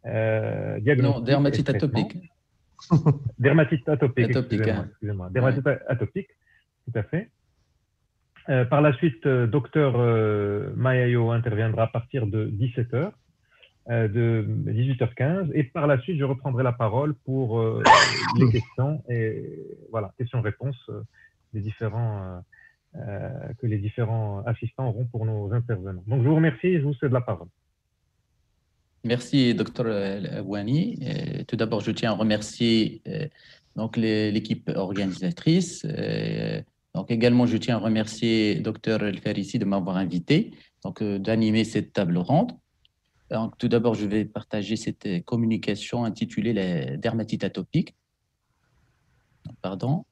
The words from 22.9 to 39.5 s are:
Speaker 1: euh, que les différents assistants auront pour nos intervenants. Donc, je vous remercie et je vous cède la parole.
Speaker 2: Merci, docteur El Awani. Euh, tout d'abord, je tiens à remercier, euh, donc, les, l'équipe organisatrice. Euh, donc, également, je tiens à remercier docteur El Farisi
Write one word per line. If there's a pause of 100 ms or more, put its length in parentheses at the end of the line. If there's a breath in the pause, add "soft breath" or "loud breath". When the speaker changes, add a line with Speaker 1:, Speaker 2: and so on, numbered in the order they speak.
Speaker 1:
euh, (300)
que
les
différents
assistants
auront
pour
nos
intervenants.
Donc,
je
vous
remercie
et
je
vous
cède
la
parole. (1600)
Speaker 2:
Merci,
docteur
El
Awani.
Euh,
tout
d'abord,
je
tiens
à
remercier,
euh, (480 loud breath)
donc,
les,
l'équipe
organisatrice.
Euh, (340)
donc,
également,
je
tiens
à
remercier
docteur
El
Farisi